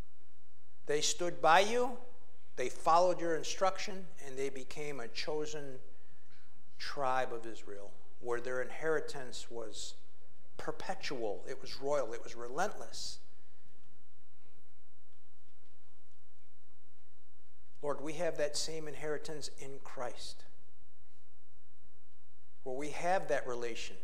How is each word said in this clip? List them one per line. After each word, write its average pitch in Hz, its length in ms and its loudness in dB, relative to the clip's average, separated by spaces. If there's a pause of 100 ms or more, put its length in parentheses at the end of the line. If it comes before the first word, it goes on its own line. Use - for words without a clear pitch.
(840)
They 147 160 0
stood 170 400 0
by 165 200 6
you, 240 360 2 (600)
they 127 120 0
followed 170 500 4
your 165 160 0
instruction, 190 720 0 (200)
and 131 120 -2
they 139 120 0
became 135 500 -2
a 117 80 -2
chosen 151 720 0 (1000)
tribe 127 560 0
of 113 140 -2
Israel, 101 440 -2 (300)
where 120 180 0
their 127 220 -2
inheritance 139 880 0
was 113 460 0 (640)
perpetual, 123 920 0
it - 100 0
was - 220 0
royal, 135 320 0
it 113 100 0
was 117 120 -2
relentless. 123 840 0 (4000)
Lord, 139 200 0
we 151 120 0
have 160 240 0
that 147 200 2
same 156 300 0
inheritance 147 640 0 (100)
in 135 140 -2 (100)
Christ, - 600 0 (2250)
where 131 120 0
we 147 140 -2
have 175 380 0
that 135 200 2
relation. 120 560 0